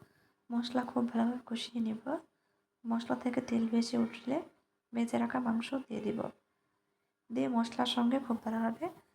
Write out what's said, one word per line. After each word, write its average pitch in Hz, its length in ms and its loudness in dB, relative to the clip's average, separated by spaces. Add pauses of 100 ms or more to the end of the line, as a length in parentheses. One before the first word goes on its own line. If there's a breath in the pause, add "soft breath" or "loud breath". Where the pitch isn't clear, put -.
(500 soft breath)
মশলা 240 340 0
খুব 240 240 0
ভালোভাবে 240 380 2
কষিয়ে 233 340 -4
নিব। 220 220 -2 (840)
মশলা 233 320 0
থেকে 247 240 0
তেল 233 280 2
ভেসে 233 300 2
উঠলে 233 380 0 (560)
ভেজে 233 260 0
রাখা 233 220 0
মাংস 233 280 0 (140)
দিয়ে 220 180 -6
দিব। 214 180 -2 (1120)
দিয়ে 262 180 0
মশলার 240 440 2
সঙ্গে 240 280 4
খুব 240 220 -2
ভালোভাবে 226 440 -2 (280)